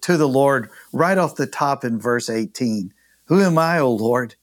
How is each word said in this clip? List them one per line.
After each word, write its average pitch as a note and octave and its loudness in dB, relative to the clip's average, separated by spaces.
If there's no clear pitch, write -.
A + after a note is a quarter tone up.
to F3 0
the D3+ 2
Lord C3+ 2
right F3+ 0
off E3 0
the C3+ -4
top C#3 -4
in A#2 -4
verse A#2+ -2
eighteen, A2 -4
"Who F#3 2
am F3 2
I, E3 2
O C3+ 2
Lord? A#2 0